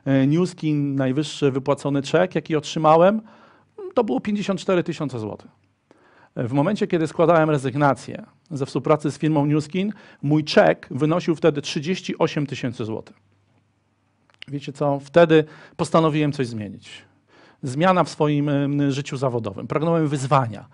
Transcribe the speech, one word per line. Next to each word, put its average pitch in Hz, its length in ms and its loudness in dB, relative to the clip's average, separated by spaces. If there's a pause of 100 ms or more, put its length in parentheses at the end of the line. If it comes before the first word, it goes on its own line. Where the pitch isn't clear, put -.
y, 135 200 4
Newskin, 151 680 0
najwyższy 139 560 0
wypłacony 139 500 -2
czek, 175 340 0
jaki 160 200 -4
otrzymałem, 165 640 4 (720)
to 247 100 2
było 269 160 -2
pięćdziesiąt 202 400 -4
cztery 180 240 0
tysiące 143 360 -8
złotych. - 320 -10 (840)
W 123 180 -4
momencie, 190 340 0
kiedy 160 200 0
składałem 160 420 4
rezygnację 139 760 0 (260)
ze 135 140 -6
współpracy 151 460 0
z - 60 -16
firmą 151 280 0
Newskin, 156 480 -2 (280)
mój 151 220 2
czek 165 480 2
wynosił 156 440 0
wtedy 147 260 2
trzydzieści 180 560 -6
osiem 151 280 0
tysięcy 120 400 -6
złotych. 107 300 -10 (1300)
Wiecie 143 260 -10
co? 143 260 -2
Wtedy 156 440 4 (320)
postanowiłem 151 560 2
coś 139 160 -4
zmienić. 104 440 -12 (720)
Zmiana 165 400 2
w - 60 -2
swoim, 147 400 0
em, 143 420 0
życiu 143 260 -6
zawodowym. 117 500 -4
Pragnąłem 156 400 0
wyzwania, 131 680 0